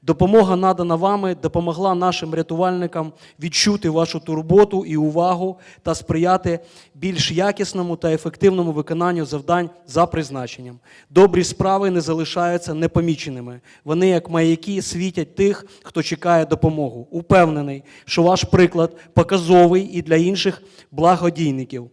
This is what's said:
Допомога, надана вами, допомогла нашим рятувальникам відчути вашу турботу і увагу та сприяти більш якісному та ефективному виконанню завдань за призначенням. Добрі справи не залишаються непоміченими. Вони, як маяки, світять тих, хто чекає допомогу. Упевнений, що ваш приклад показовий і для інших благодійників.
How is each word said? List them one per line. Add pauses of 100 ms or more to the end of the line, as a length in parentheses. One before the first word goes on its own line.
Допомога,
надана
вами,
допомогла
нашим
рятувальникам (260)
відчути
вашу
турботу
і
увагу (240)
та
сприяти (360)
більш
якісному
та
ефективному
виконанню
завдань (180)
за
призначенням. (300)
Добрі
справи
не
залишаються
непоміченими. (240)
Вони,
як
маяки,
світять
тих, (180)
хто
чекає
допомогу.
Упевнений, (220)
що
ваш
приклад (160)
показовий
і
для
інших (280)
благодійників.